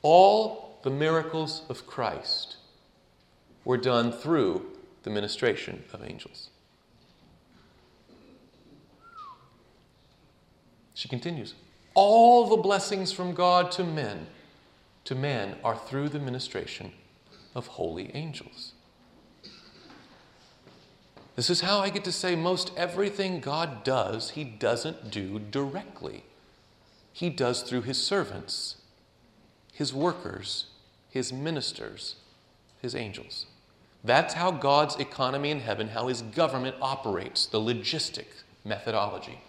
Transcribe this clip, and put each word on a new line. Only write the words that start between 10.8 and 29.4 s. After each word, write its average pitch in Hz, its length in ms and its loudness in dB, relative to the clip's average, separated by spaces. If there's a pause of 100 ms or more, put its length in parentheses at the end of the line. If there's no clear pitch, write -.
She - 120 -10
continues, 147 460 -6 (400)
"All 233 540 10
the 214 100 6
blessings 190 560 2
from 180 220 -4
God 180 380 4
to 185 120 -2
men, 113 440 -4 (760)
to 131 100 -6
man 127 480 -2
are 113 140 0
through 139 320 -4
the 147 100 -4
ministration 120 760 -8 (600)
of 123 120 -8
holy 85 480 -8
angels." - 580 -12 (2750)
This 120 140 -2
is 175 100 2
how 196 200 2
I 196 100 0
get 196 140 -6
to 180 80 -4
say 175 240 0
most 175 380 0
everything 185 680 -2
God 143 440 -4
does, 113 460 0
he 151 140 -8
doesn't 120 680 -2
do 101 280 -6
directly. 139 840 -8 (880)
He 175 160 -2
does 123 340 0
through 127 200 -2
his 127 200 -4
servants, - 720 -4 (960)